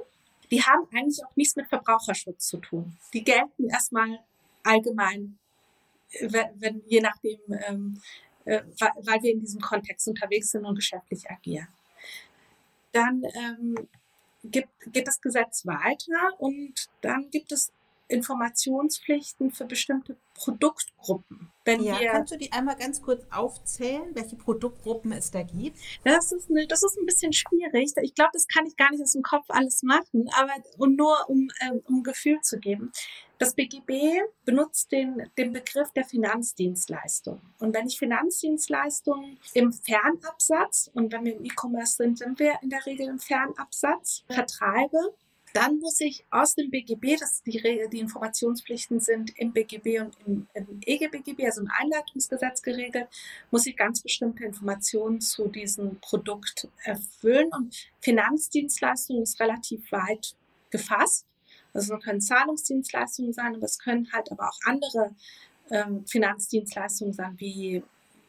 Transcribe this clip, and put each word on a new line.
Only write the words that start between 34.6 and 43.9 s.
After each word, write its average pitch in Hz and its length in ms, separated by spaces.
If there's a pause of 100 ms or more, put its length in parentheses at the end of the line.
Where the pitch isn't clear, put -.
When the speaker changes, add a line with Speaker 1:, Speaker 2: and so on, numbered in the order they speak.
Speaker 1:
den, 262 460
den 240 160
Begriff 277 400
der 269 100
Finanzdienstleistung. 208 1400 (200)
Und 220 140
wenn 220 140
ich 254 100
Finanzdienstleistungen 285 1400 (140)
im 240 180
Fernabsatz, 320 1200
und 226 200
wenn 226 100
wir 226 140
im - 80
E-Commerce 240 500
sind, 240 220
sind 254 220
wir 294 220
in 262 80
der 269 160
Regel 269 220
im 262 120
Fernabsatz, - 1120